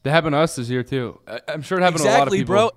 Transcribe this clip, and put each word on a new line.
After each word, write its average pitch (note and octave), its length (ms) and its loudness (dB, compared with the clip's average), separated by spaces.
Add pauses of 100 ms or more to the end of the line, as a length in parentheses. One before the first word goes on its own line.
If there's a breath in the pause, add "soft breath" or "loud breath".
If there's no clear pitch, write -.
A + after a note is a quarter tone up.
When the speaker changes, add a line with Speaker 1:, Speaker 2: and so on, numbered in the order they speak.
Speaker 1:
That C3+ 80 -2
happened D#3+ 220 2
to C#3+ 60 2
us D#3+ 180 0
this A#2+ 120 -6
year, B2 140 -2
too. B2 420 -8
I, A#2 220 -12
I'm D3+ 140 -8
sure F#3 160 -4
it F3+ 60 2
happened E3 180 2
to G3 80 2
a - 20 4
lot C#3+ 160 4
of C3 60 0
Speaker 2:
Exactly, - 60 0
Speaker 1:
people. E3 160 -2
Speaker 2:
bro. A3 220 4